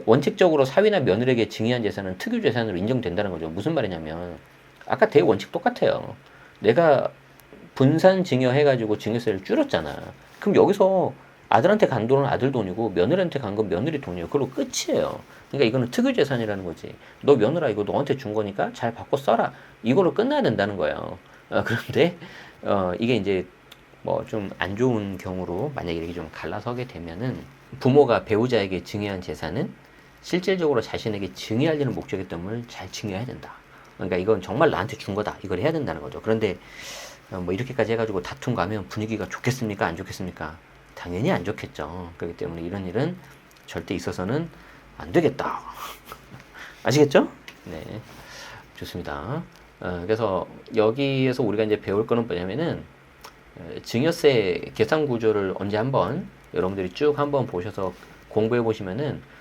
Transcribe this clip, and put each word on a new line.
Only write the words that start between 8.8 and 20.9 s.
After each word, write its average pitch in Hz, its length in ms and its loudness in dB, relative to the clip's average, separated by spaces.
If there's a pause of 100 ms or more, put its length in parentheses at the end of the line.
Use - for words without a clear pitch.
증여세를 117 460 -2
줄였잖아. 196 520 0 (440)
그럼 202 160 2
여기서 185 580 4 (340)
아들한테 180 380 6
간 113 200 0
돈은 135 200 4
아들 120 260 2
돈이고 107 380 -2
며느리한테 139 480 2
간 104 180 -4
건 107 140 0
며느리 135 300 0
돈이에요. 90 260 -6
그걸로 - 240 0
끝이에요. - 720 -2 (280)
그러니까 135 200 2
이거는 123 220 0
특유 254 220 2
재산이라는 113 520 0
거지. - 300 -10 (280)
"너 135 140 6
며느라 135 320 2
이거 104 160 0
너한테 113 320 0
준 107 180 -8
거니까 107 400 -2
잘 - 200 -4
받고 - 220 -2
써라." 208 360 2 (300)
이걸로 151 300 4
끝나야 262 300 2
된다는 101 340 2
거예요. 80 420 -4 (320)